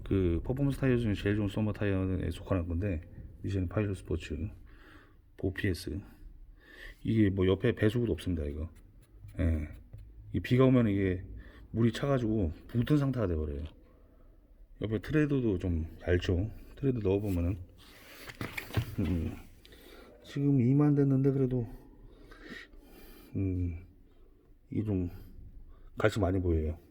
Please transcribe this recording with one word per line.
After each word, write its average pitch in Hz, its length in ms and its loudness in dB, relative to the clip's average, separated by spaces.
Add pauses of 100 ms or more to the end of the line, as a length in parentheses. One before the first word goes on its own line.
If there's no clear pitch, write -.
그 87 400 2
퍼포먼스 135 340 -2
타이어 127 180 4
중에 113 180 0
제일 101 220 0
좋은 104 120 0
서머 107 240 -2
타이어에 92 580 0
속하는 87 380 -2
건데 87 320 -2 (420)
미쉐린 98 260 -2
파이로 101 260 -2
스포츠 87 420 -6 (1000)
보피에스, 95 640 -2 (1000)
이게 110 280 4
뭐 95 160 2
옆에 98 280 4
배수구도 110 380 2
없습니다. 80 320 -2
이거, 73 260 -6 (680)
예, 80 300 0 (640)
이 - 80 0
비가 127 240 4
오면 123 240 6
이게 95 340 0 (500)
물이 113 200 2
차가지고 113 600 0 (160)
붕뜬 120 280 2
상태가 127 300 0
돼버려요. 78 380 -4 (1160)
옆에 104 180 -2
트레드도 135 580 2
좀 85 280 -2 (200)
얇죠. 92 440 2 (260)
트레드 131 220 0
넣어보면은, 98 600 0 (1400)
음, 82 360 -2 (840)
지금 143 380 2
이만 143 340 6
됐는데 139 380 4
그래도, 127 360 0 (1700)
음, 90 420 -2 (960)
이게 110 140 -2
좀 92 260 0 (880)
갈색 110 220 2
많이 92 200 2
보여요. 80 360 0 (140)